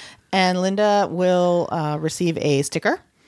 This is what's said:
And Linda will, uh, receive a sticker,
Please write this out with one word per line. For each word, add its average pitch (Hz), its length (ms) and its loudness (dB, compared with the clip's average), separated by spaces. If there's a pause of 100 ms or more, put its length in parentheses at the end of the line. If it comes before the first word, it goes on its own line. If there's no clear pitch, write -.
(320)
And 185 300 2
Linda 202 500 2
will, 180 600 2
uh, 151 280 -2
receive 160 380 -2
a 143 240 2
sticker, - 380 -2 (280)